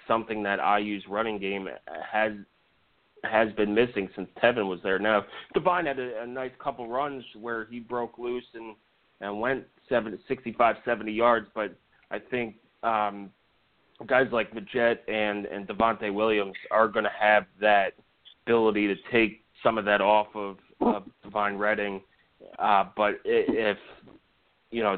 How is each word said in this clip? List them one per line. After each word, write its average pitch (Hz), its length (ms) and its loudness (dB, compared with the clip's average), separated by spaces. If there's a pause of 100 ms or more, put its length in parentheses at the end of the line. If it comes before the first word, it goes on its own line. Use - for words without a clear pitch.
something 110 360 -2
that 98 180 -2
I 101 180 2
U's 104 300 -4
running 107 300 -4
game 98 300 -6 (420)
has, 107 220 0 (920)
has 110 300 2
been 104 200 0
missing 107 400 2
since 92 140 -10 (140)
Tevin 117 260 2
was 90 140 -6
there. 95 160 0
Now, 104 260 2 (300)
Divine 175 320 0
had 135 120 -4
a, 120 240 -8
a 120 40 -10
nice 127 260 -10 (100)
couple 123 260 -8
runs 131 360 -4 (140)
where 113 280 -6
he 120 140 -12
broke 117 380 -6
loose 123 260 -6 (100)
and, 113 220 -14 (460)
and 101 180 -6
went 127 240 -2 (240)
seventy, 110 300 -2 (100)
sixty-five, 117 560 0
seventy 107 280 -4
yards, 113 420 2
but 104 200 -6 (360)
I 104 80 -6
think, 117 380 -6 (260)
um, 104 480 -2 (760)
guys 131 260 4
like 113 200 0
Majette 117 540 0
and, 104 400 -2
and 98 200 -8
Devontae 107 460 0
Williams 104 420 0 (160)
are 110 180 6
gonna 104 300 -2
have 107 260 6 (160)
that 101 300 4 (540)
ability 110 440 4
to 98 80 0 (160)
take 113 320 2 (180)
some 113 160 2
of 104 60 -4
that 104 160 4
off 104 340 4
of, 101 220 -8 (240)
of 208 240 0 (180)
Divine 101 340 -2
Redding. 104 440 -2 (580)
Uh, 98 280 4 (100)
but 104 140 2 (140)
i-, 110 240 2
if, 107 280 0 (960)
you 113 100 -2
know, 101 160 2